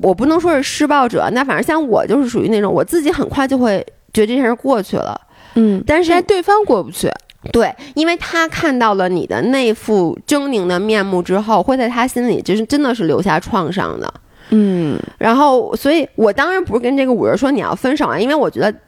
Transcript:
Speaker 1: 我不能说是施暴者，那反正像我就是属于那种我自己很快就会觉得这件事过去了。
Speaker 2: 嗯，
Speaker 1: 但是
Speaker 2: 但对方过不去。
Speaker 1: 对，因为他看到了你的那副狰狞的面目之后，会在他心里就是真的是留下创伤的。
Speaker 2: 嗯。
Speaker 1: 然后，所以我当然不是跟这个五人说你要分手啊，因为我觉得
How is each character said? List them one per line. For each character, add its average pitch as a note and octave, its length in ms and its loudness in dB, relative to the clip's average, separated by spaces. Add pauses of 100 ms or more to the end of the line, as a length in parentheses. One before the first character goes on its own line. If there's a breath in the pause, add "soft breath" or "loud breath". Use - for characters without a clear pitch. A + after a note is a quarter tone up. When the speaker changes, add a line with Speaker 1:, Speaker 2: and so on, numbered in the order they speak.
Speaker 1:
我 F#3 100 4
不 G#3 140 0
能 D#4+ 120 2
说 E4+ 140 0
是 C4+ 80 2
施 - 240 -2
暴 C#4 220 2
者， A3+ 240 0
那 B3 120 0
反 A#3+ 140 -2
正 C#4+ 80 -2
像 D#4+ 220 0
我 G#3+ 180 2
就 C4 160 2
是 B3 80 0
属 A#3+ 140 -2
于 F3 60 0
那 G#3+ 120 2
种 G3+ 100 0
我 D3+ 120 2
自 E4+ 180 0
己 D4 100 0
很 - 160 -2
快 C4+ 200 -2
就 C4+ 100 0
会 A3 260 0 (300)
觉 A3 80 2
得 G#3 60 4
这 A#3+ 80 -2
件 C4+ 100 2
事 A#3 80 2
过 B3+ 300 0
去 - 140 -4
了。 - 220 -6 (360 loud breath)
Speaker 2:
嗯， G#3+ 320 2
Speaker 1:
但 D#4+ 160 4
是 E4 80 2
Speaker 2:
但 F4 120 2
对 F#4 200 2
方 G#4 220 4
过 G#3 180 2
不 A2+ 80 -10
去。 - 180 -4 (420)
Speaker 1:
对， A3+ 180 2 (240 loud breath)
因 D#4 140 0
为 E4+ 80 0
他 E4 320 -2
看 D4 320 -2
到 A3 140 2
了 F#3 160 0
你 F3+ 180 -2
的 A2 140 -4
那 A#3+ 320 2
副 G3 520 0
狰 C#4+ 220 0
狞 A3 180 -2
的 F3+ 140 0
面 G#3+ 260 0
目 F#3 160 -2
之 F#3 160 -2
后， G#3 240 2
会 C4 140 0
在 B3 140 0
他 B3 180 -2
心 B3 220 -2
里 F3+ 120 0
就 A3 140 -2
是 A3 100 -2
真 C#4+ 160 0
的 B3+ 140 0
是 A3 80 -4
留 C#3+ 180 2
下 F#3 160 0
创 F3 320 -2
伤 F2 300 -4
的。 G1+ 140 -8 (380 soft breath)
Speaker 2:
嗯。 F#3 460 2 (200)
Speaker 1:
然 A3+ 180 2
后， C4 400 2
所 C4+ 160 0
以 D#4 240 0
我 G#3+ 160 2
当 C#4+ 220 0
然 F#4 100 -2
不 G#3 100 -8
是 A#3 60 0
跟 A#3+ 160 -2
这 C4+ 100 0
个 C4 60 0
五 F#3+ 140 0
人 A2 120 2
说 C4 140 0
你 C4+ 80 0
要 F#2+ 160 -4
分 C4 220 -2
手 C#4 100 0
啊， B2+ 100 -2
因 A3 120 0
为 C#4+ 40 2
我 C4 160 0
觉 A#2+ 120 -4
得 G#3 120 0 (140)